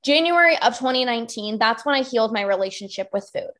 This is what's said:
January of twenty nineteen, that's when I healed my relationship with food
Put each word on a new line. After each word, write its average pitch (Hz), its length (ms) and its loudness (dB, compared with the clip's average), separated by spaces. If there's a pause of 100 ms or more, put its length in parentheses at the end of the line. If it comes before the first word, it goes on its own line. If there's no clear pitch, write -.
January 330 540 4
of 233 180 2
twenty 254 280 -2
nineteen, 233 540 -6
that's 226 260 0
when 285 100 0
I 269 80 0
healed 226 300 0
my 208 100 -2
relationship 190 720 -4
with 196 200 -6
food - 280 -8